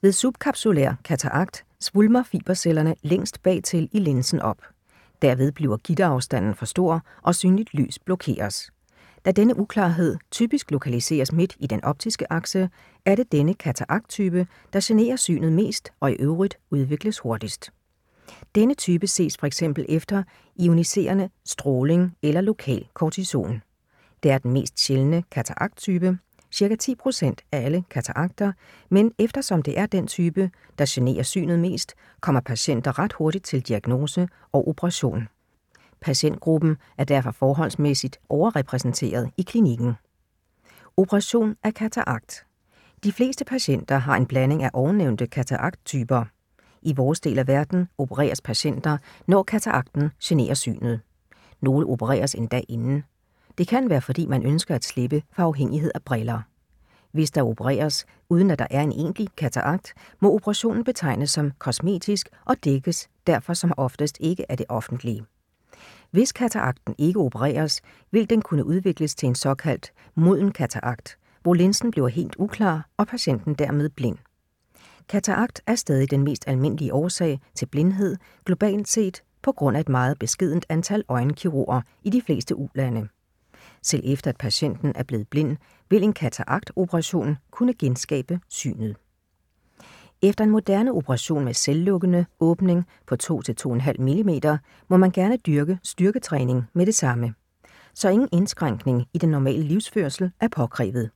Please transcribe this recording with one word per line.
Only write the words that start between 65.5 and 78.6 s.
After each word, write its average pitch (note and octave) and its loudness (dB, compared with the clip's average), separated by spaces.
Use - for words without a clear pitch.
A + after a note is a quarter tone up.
Hvis A3 2
katarakten - -2
ikke F3+ 2
opereres, C#3 -2
vil G#3+ 2
den A3 4
kunne D3 0
udvikles E3+ 0
til - -2
en B2 2
såkaldt - -2
moden F3+ 4
katarakt, - -6
hvor F3 4
linsen F#3+ 4
bliver C#3 2
helt D#3 -4
uklar, F3+ -2
og G#3 0
patienten D3+ -2
dermed D3 0
blind. A#2+ -4
Katarakt G#3 0
er A3 2
stadig C3+ 0
den C#3 2
mest C#3 -2
almindelige C3+ 0
årsag D#3 -2
til - -6
blindhed F#3+ 0
globalt G3+ 0